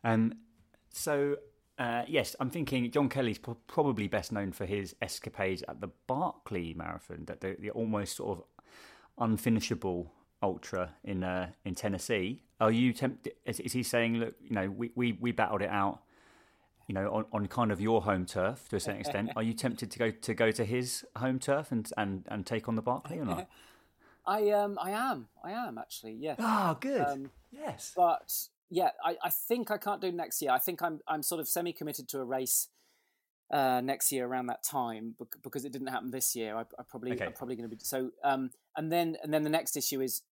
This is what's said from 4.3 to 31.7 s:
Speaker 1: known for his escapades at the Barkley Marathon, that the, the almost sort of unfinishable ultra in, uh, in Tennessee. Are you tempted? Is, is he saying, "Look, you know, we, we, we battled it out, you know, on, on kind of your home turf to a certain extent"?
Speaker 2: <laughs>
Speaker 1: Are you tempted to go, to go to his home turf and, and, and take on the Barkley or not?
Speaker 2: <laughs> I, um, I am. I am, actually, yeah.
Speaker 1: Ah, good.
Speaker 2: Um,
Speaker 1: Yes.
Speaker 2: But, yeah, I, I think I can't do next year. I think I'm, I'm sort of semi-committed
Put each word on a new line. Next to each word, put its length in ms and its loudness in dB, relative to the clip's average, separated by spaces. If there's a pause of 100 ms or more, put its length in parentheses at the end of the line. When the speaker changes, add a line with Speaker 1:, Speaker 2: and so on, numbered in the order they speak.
Speaker 1:
known 220 0
for 120 -2
his 360 -2
escapades 680 -2
at 140 -10
the 80 -6 (180)
Barkley 680 -2
Marathon, 520 -8
that 160 -10
the, 180 -4
the 120 -6
almost 440 0
sort 240 -2
of 60 -16 (760)
unfinishable 880 2 (340)
ultra 520 -2 (100)
in, 220 -2
uh, 240 0 (160)
in 100 -4
Tennessee. 680 -2 (180)
Are 100 8
you 200 6
tempted? 420 -4 (120)
Is, 160 -4
is 100 -6
he 120 0
saying, 320 2
"Look, 260 -2
you 120 -4
know, 160 2
we, 260 -6
we, 180 2
we 180 0
battled 300 2
it 80 0
out, 320 2 (840)
you 60 -4
know, 160 0
on, 220 0
on 160 0
kind 240 2
of 80 0
your 220 6
home 240 2
turf 440 -2
to 60 -2
a 60 2
certain 180 -4
extent"? 340 -2
Speaker 2:
<laughs> 40 -8
Speaker 1:
Are 60 0
you 100 0
tempted 380 -4
to 80 -12
go, 120 2
to 220 -4
go 180 6
to 140 0
his 400 -2 (100)
home 240 0
turf 320 0
and, 240 0
and, 320 -2
and 180 -4
take 220 -2
on 80 0
the 60 0
Barkley 380 -2
or 60 -2
not? 240 -4 (380)
Speaker 2:
<laughs> 380 -20
I, 260 4
um, 300 4
I 100 -2
am. 380 -2 (120)
I 100 -8
am, 260 -6
actually, 420 -12
yeah. 200 -2
Speaker 1:
Ah, 400 2
good. 220 0
Speaker 2:
Um, 300 -2 (200)
Speaker 1:
Yes. 440 -10
Speaker 2:
But, 360 4 (380)
yeah, 200 4 (140)
I, 200 2
I 60 0
think 420 0
I 60 2
can't 240 -2
do 100 0
next 300 -2
year. 100 2
I 80 6
think 240 -2
I'm, 240 -2
I'm 160 0
sort 180 0
of 60 -4
semi-committed 640 -4